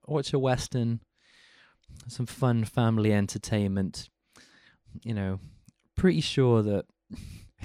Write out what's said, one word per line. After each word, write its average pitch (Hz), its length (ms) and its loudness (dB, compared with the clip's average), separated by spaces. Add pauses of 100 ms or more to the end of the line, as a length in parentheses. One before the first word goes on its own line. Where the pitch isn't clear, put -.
watch 143 260 -4
a 143 60 2
Western, 127 640 0 (1080)
some 123 180 -8
fun 117 380 0
family 110 480 2
entertainment. 101 960 -2 (960)
You 113 100 -6
know, 95 260 -4 (540)
pretty 170 280 4
sure 120 400 4
that 101 240 0 (240)
<laughs> - 540 -18